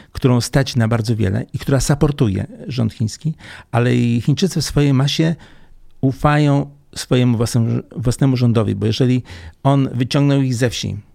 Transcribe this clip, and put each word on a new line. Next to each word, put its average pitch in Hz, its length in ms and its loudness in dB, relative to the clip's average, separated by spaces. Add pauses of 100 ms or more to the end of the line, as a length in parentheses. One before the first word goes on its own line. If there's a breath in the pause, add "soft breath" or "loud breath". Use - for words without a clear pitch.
(120)
którą 123 300 2
stać - 340 -2
na 113 120 2
bardzo 113 280 0
wiele 107 380 -2
i - 60 -6
która 135 200 0
supportuje 135 680 0 (200)
rząd 117 260 -2
chiński, 156 420 -4 (360 loud breath)
ale 120 240 2
i 120 260 0
Chińczycy 156 400 0
w - 40 -4
swojej 143 280 0
masie 151 420 0 (680 loud breath)
ufają 143 680 2 (260)
swojemu 123 420 0
własnemu, 117 440 0 (140)
własnemu 127 420 0
rządowi, 113 380 2
bo 101 100 -4
jeżeli 123 380 0 (400 loud breath)
on 139 300 2
wyciągnął 139 480 2
ich 127 140 0
ze 117 140 0
wsi, 101 280 -8 (180)